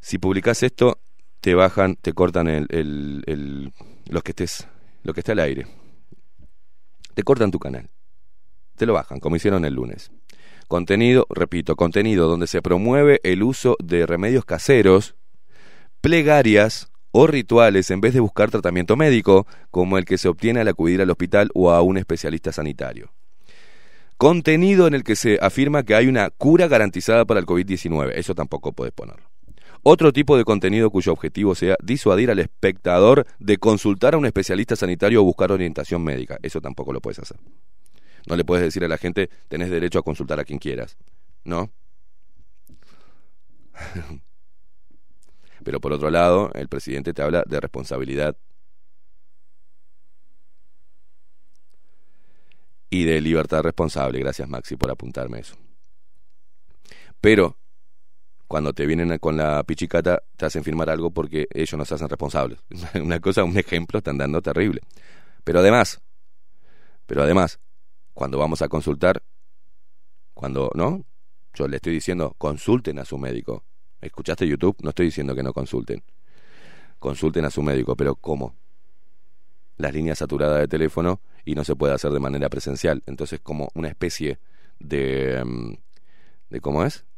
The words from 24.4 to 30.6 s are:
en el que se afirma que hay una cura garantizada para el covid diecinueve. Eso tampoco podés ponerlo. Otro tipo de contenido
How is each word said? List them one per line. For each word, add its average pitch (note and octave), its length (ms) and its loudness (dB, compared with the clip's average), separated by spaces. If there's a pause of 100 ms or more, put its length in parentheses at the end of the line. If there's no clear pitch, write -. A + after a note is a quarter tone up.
en D3 80 6
el B2+ 100 0
que G#2+ 120 2
se G#2+ 240 4
afirma C3+ 420 2
que G#2 120 4
hay A#2 120 8
una A#2 240 4
cura E3+ 380 6
garantizada A2+ 560 4
para G#2 160 2
el E2+ 60 -2
covid F2+ 200 2
diecinueve. E2 520 -2
Eso F2 160 -4
tampoco D2 380 -4
podés B1 200 -6
ponerlo. - 360 -14 (540)
Otro D#3 300 10
tipo C#3 240 6
de A#2 80 8
contenido G#2 460 4